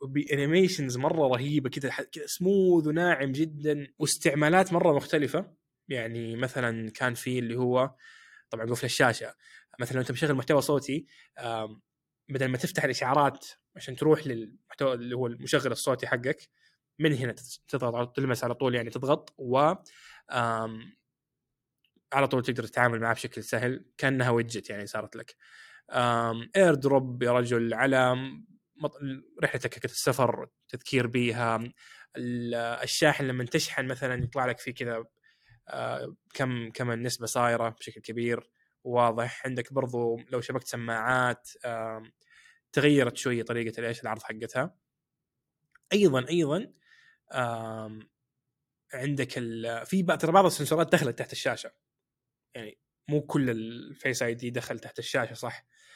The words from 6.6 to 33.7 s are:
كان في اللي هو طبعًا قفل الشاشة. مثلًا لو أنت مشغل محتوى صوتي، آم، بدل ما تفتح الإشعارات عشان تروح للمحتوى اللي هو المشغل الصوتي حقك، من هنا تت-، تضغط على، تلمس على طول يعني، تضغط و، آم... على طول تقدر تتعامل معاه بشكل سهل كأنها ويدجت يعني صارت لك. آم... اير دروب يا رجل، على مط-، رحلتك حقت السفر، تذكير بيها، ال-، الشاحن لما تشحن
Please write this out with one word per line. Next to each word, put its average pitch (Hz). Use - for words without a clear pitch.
كان 127
في 127
اللي 117
هو 127
طبعًا 113
قفل 120
الشاشة. 117
مثلًا 123
لو 131
أنت 123
مشغل 147
محتوى 135
صوتي، 139
آم، 110
بدل 135
ما 127
تفتح -
الإشعارات 139
عشان 127
تروح 156
للمحتوى 120
اللي 123
هو 127
المشغل 131
الصوتي 127
حقك، 127
من 151
هنا 123
تت-، -
تضغط 123
على، 123
تلمس 131
على 120
طول 123
يعني، 117
تضغط 131
و، 135
آم... 113
على 135
طول 127
تقدر 120
تتعامل 117
معاه 113
بشكل 117
سهل 123
كأنها 131
ويدجت 117
يعني 101
صارت 107
لك. -
آم... 117
اير 180
دروب 131
يا 120
رجل، 120
على 127
مط-، 147
رحلتك 131
حقت -
السفر، 120
تذكير 123
بيها، 117
ال-، 120
الشاحن 127
لما 127
تشحن 139